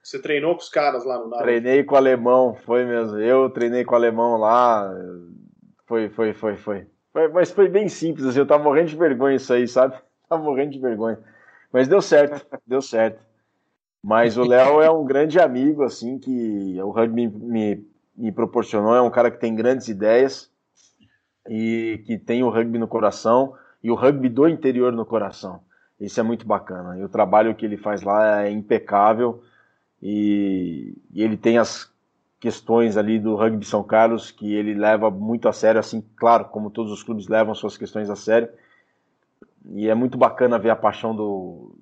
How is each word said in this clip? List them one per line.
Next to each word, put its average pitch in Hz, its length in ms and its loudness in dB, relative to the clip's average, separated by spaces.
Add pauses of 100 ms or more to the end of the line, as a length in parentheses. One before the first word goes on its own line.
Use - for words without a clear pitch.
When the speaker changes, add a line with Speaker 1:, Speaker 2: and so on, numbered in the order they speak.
Speaker 1:
Você - 200 -14
treinou 151 340 -2
com - 60 -16
os - 80 -20
caras 139 360 -2
lá 123 120 -4
no 117 120 -10
nar? 117 100 -8
Speaker 2:
Treinei 120 440 2
com 143 120 0
o - 20 8
alemão, 127 580 4 (100)
foi 123 200 0
mesmo. 113 320 -4
Eu 127 320 2
treinei 120 340 -2
com 117 100 -2
o 120 40 4
alemão 117 400 2
lá. 110 520 2 (960)
Foi, 113 240 -4
foi, 107 240 -4
foi, 104 220 -6
foi. 95 300 -10 (260)
Foi, 156 180 0
mas 175 220 0
foi 190 180 4
bem 196 180 0
simples, 156 380 -6
assim, 127 140 2
eu 139 60 4
tava 147 180 4
morrendo 156 260 2
de 156 60 -10
vergonha 139 400 2
isso 131 180 -2
aí, 123 140 2
sabe? 127 280 2 (320)
Tava 165 140 -2
morrendo 143 300 -2
de 135 80 -14
vergonha. 113 400 -4 (520)
Mas 131 160 2
deu 185 140 4
certo, 147 520 2
<laughs> - 120 -18
deu 127 160 -2
certo. 113 420 -2 (800)
Mas 110 340 2
o 123 80 0
Léo 131 380 6
é 160 80 6
um 160 160 0
grande 147 340 2
amigo, 143 440 2
assim, 123 360 -6
que 107 640 -6
o 101 80 -6
rugby 117 380 0
me, 107 580 -4 (320)
me 110 140 -6
proporcionou. 113 640 0
É 123 60 6
um 113 100 2
cara 120 200 2
que - 80 -20
tem 113 160 -4
grandes 117 320 -2
ideias 113 640 0 (960)
e 113 580 -4
que 113 120 -6
tem 120 260 -2
o 120 60 2
rugby 117 300 0
no 113 80 -4
coração 113 680 0 (280)
e 113 100 -6
o 117 40 2
rugby 131 320 2
do 131 220 2
interior 123 420 0
no 113 140 -6
coração. 98 560 -8 (420)
Isso 101 160 -6
é 113 40 0
muito 113 220 -4
bacana. 90 520 -6
E 95 60 -8
o 95 60 -10
trabalho 107 460 2
que 113 100 -8
ele 104 120 -6
faz 104 240 -6
lá 104 420 2
é 101 80 -2
impecável. 107 880 0 (600)
E, 98 960 -4 (160)
e 101 100 -2
ele 107 140 -2
tem 113 200 2
as - 320 -2 (500)
questões 113 580 0
ali 107 200 0
do 110 180 -2
rugby 110 300 -2
São 104 160 -4
Carlos 110 480 0
que 104 240 -8
ele 107 200 -4
leva 107 360 2
muito 107 380 -4
a 104 60 2
sério, 110 260 2
assim, 110 240 -6 (140)
claro, 117 280 4
como 107 240 -10
todos 107 220 -8
os 101 100 -12
clubes 104 280 -10
levam 107 260 0
suas - 220 -8
questões 107 320 -8
a 101 80 -8
sério. 117 320 0 (1200)
E 104 160 -4
é 110 80 2
muito 127 220 -2
bacana 123 420 2
ver 110 120 0
a 110 40 2
paixão 110 400 -4
do 92 680 -8